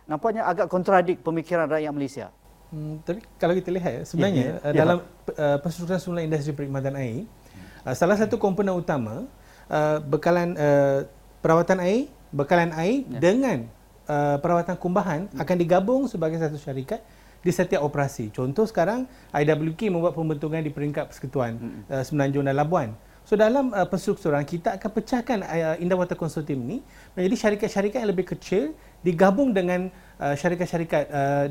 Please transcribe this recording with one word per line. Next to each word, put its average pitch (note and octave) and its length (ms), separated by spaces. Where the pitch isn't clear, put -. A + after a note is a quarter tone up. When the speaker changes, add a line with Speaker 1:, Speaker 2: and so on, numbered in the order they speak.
Speaker 1:
Nampaknya G#3+ 400
agak F3 240
kontradik F3+ 560
pemikiran E3 400
rakyat D3+ 240
Malaysia. C3 400
Speaker 2:
Hmm, D#3 320
tapi F3+ 240
kalau F3 160
kita F3+ 160
lihat, F3 240
ya, D#3+ 80
sebenarnya, E3 400
Speaker 1:
Ya, - 0
ya. C#3+ 160
Speaker 2:
uh, C#3+ 160
Speaker 1:
Ya, D3 80
Speaker 2:
dalam, F3 160
Speaker 1:
Pak. - 400
Speaker 2:
uh, C#3+ 240
perstrukturan F3 400
sungai E3+ 240
industri D3+ 240
perkhidmatan C#3 480
air, B2+ 240
uh, B2+ 80
salah G3+ 240
satu G#3+ 160
komponen G3 400
utama, D3 480
uh, D3+ 320
bekalan, E3+ 560
uh, C#3+ 480
perawatan E3+ 400
air, G#3 320
bekalan E3+ 400
air A3 320
Speaker 1:
Ya. C3 160
Speaker 2:
dengan, F#3 480
uh, D3 320
perawatan F3 320
kumbahan F3+ 560
Speaker 1:
Hmm. C3+ 80
Speaker 2:
akan F3 160
digabung F#3+ 560
sebagai D#3+ 320
satu D3+ 160
syarikat C3+ 400
di F3 160
setiap F3+ 320
operasi. C3 480
Contoh C#3 320
sekarang, A3 400
I D3 160
W D#3 240
K G#3+ 160
membuat E3+ 320
pembentukan D#3 400
di D#3 80
peringkat D3 400
persekutuan, B2 480
Speaker 1:
Hmm. A#2 320
Speaker 2:
uh, C3 160
Semenanjung C#3 400
dan C#3 160
Labuan. D3 320
So, G#3+ 80
dalam, A#3 400
uh, F#3 80
perstrukturan, F3 600
kita F3 360
akan G#3+ 120
pecahkan, A#3 520
uh, D#3+ 400
Indah F3+ 160
Water F3+ 160
Consortium D3+ 480
ni F#3+ 160
menjadi F#3+ 240
syarikat-syarikat G#3 560
yang G3+ 80
lebih F3+ 120
kecil A3+ 480
digabung G3 480
dengan, F3+ 400
uh, C#3+ 160
syarikat-syarikat, E3 800
uh, C#3+ 400